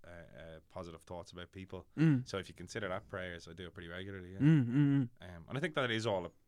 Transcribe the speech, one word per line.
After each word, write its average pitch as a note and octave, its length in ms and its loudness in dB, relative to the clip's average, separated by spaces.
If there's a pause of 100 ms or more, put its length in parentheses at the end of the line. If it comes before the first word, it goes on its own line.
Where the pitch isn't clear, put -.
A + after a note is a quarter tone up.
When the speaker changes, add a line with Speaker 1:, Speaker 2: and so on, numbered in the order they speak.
Speaker 1:
uh, F2 40 -16
uh, D#2+ 500 -14 (140)
positive E2+ 280 -10
thoughts F2 300 -10
about F2 200 -12
people. F#2+ 340 -10 (140)
Speaker 2:
Mm. C#3+ 280 6
Speaker 1:
So G2 100 -4
if F#2 100 -4
you F2 80 -16
consider F#2+ 340 -6
that F#2+ 200 -4
prayers, F2+ 400 -8
I E2 40 -14
do F2 140 -10
it E2+ 60 -14
pretty E2+ 160 -12
regularly, F#2 440 -8
yeah. G2 60 -10
Speaker 2:
Mm, C#3+ 260 8
mm, A#2 100 0
mm. C#3+ 260 6 (200)
Speaker 1:
Um, F2 280 -14
and B2+ 80 -4
I C#3 40 0
think D#3+ 140 -4
that B2+ 160 2
is A2+ 140 0
all F#2+ 200 0
a E2+ 40 -6 (180)